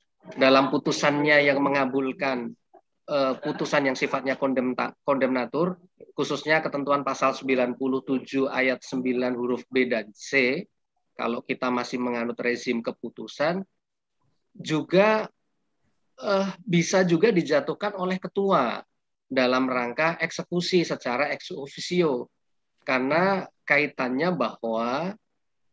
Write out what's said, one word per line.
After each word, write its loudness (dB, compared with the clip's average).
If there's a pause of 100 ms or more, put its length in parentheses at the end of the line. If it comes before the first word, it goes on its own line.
(380)
dalam 6
putusannya 2
yang 2
mengabulkan, -2 (560)
eh, 0
putusan 0
yang 0
sifatnya -2
kondemta-, 0
kondemnatur, 0 (320)
khususnya 0
ketentuan 0
pasal 0
sembilan 0
puluh -2
tujuh -2
ayat 0
sembilan -2
huruf -4
B 0
dan -4
C, 0 (560)
kalau -4
kita -4
masih -4
menganut -4
rezim -2
keputusan, -6 (880)
juga, 2 (960)
eh, 0 (140)
bisa 2
juga 4
dijatuhkan 0
oleh -4
ketua 0 (440)
dalam 2
rangka -2
eksekusi 0
secara -2
ex -10
officio, -2 (480)
karena 0 (160)
kaitannya 0
bahwa, -4 (600)